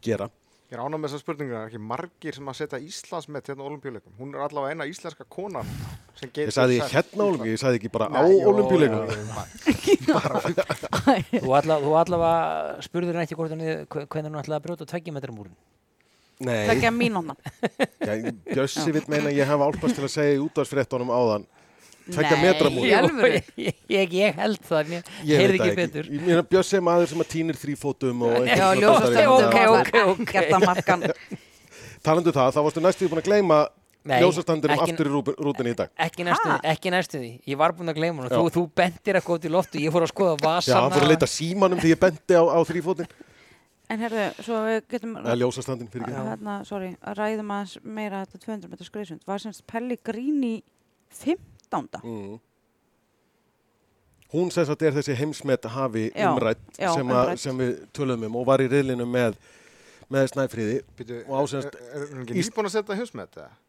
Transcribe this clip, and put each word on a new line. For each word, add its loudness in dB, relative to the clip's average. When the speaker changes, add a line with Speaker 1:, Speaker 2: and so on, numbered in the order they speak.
Speaker 1:
gera. -4
Speaker 2:
Ég -18
er -8
ánægður -6
með -6
þessa -12
spurningu, -8
það -8
er -12
ekki -14
margir -10
sem -14
að -12
setja -8
Íslandsmet -12
hérna -12
á -12
Ólympíuleikum. -14
Hún -14
er -8
allavega -6
eina -8
íslenska -16
konan -10
sem -14
Speaker 1:
Ég -16
Speaker 2:
getur -4
Speaker 1:
sagði 4
Speaker 2:
sett -2
Speaker 1:
hérna 2
á -
Speaker 2:
Ísland- -2
Speaker 1:
Ólympíu, 0
ég -4
sagði 2
ekki -8
bara 0
á 2
Speaker 2:
Nei, 8
jú, 6
Speaker 1:
Ólympíuleikum. 4
Speaker 2:
jú, -4
jú, 2
bara 0
Speaker 1:
<laughs> 0
Speaker 3:
Þú 2
alla-, 4
þú 2
allavega 0
spurðir -4
hann -2
ekki -10
hvort -6
hann, -8
hve-, -10
hvenær -8
hún -8
ætlaði -6
að -8
brjóta -12
tveggja -10
metra -10
múrinn. -16
Speaker 1:
Nei. 0
Speaker 4:
Tveggja 2
mínútna. -2
Speaker 1:
Já, -2
Bjössi -2
vill -2
meina -2
að 0
ég 2
hef 2
álpast -2
til -6
að -4
segja 2
í 0
útvarpsfréttunum -2
áðan, 2
tveggja 2
metra 6
Speaker 4:
Nei, 0
Speaker 1:
múrinn. 2
Speaker 4:
í 8
alvöru? 4
Speaker 3:
<laughs> -10
Ég, -4
ég, 2
ég 2
held -2
það, 0
mér -10
Speaker 1:
Ég 4
Speaker 3:
heyrði 6
Speaker 1:
veit -
Speaker 3:
ekki 2
Speaker 1:
það 2
ekki. -2
Speaker 3:
betur. -4
Speaker 1:
Ég -4
meina, 4
Bjössi 4
er 2
maður 4
sem -2
að -4
tínir -4
þrífótum -4
og 4
Speaker 3:
Já, -
Speaker 1:
einhvern 2
Speaker 4:
Já, 4
Speaker 1:
svona 4
Speaker 4:
ljósastaurum 6
Speaker 1:
bandar 8
Speaker 3:
ok, 4
Speaker 1:
hérna. 6
Speaker 3:
ok, 4
ok. -2
Speaker 4:
Ekkert 2
að 6
marka 2
hann. -6
Speaker 1:
Talandi 2
um 0
það, 4
þá 0
varstu -2
næstu 2
búin -2
að -2
gleyma 6
Speaker 3:
Nei, 2
Speaker 1:
ljósastandinum 2
Speaker 3:
ekki 2
Speaker 1:
aftur -2
í 0
rú-, -2
rútunni -2
í -4
dag. -4
Speaker 3:
ekki -6
næstu 0
Speaker 4:
Ha? 0
Speaker 3:
því, -2
ekki -4
næstu -2
því. -12
Ég -2
var 2
búin -6
að -4
gleyma -4
honum. -2
Speaker 1:
Já. 4
Speaker 3:
Þú, 2
þú 0
bentir 0
eitthvað -2
út -8
í -4
loft -2
og -2
ég -2
fór 4
að -2
skoða 0
Speaker 1:
Já, 2
hann 4
fór 4
að -
Speaker 3:
vasana. 6
Speaker 1:
leita 0
símanum 0
þegar 6
ég 2
benti 2
á, 8
á 4
þrífótinn. -4
Speaker 4:
En -8
heyrðu, -2
svo -4
við 0
getum -8
Speaker 1:
Eða -4
ljósastandinn, -4
fyrirgefðu. -8
Speaker 4:
Hérna, -8
sorry, -8
að -10
ræðum -4
aðeins -8
meira -8
þetta -18
tvö -10
hundruð -14
metra -18
skriðsund. -12
Var -8
semst -14
Pellegrini -4
fimmtánda? -8
Speaker 1:
Mm. -12
Hún 0
sem 0
sagt -4
er 2
þessi -2
heimsmet -2
hafi -4
Speaker 4:
Já, -2
Speaker 1:
umrædd 0
Speaker 4:
já, -4
Speaker 1:
sem 0
að, 2
Speaker 4:
umrædd. -2
Speaker 1:
sem -6
við -2
töluðum -4
um -6
og -2
var 6
í 0
riðlinum 0
með, 0
með 2
Snæfríði -4
Speaker 2:
Býtu, -14
Speaker 1:
og -6
á 0
sem -4
sagt -12
Speaker 2:
er, -20
er, -12
er -10
hún -12
ekki -4
Speaker 1:
Ís- -2
Speaker 2:
nýbúin -4
að -10
setja -4
heimsmet, -12
eða? -20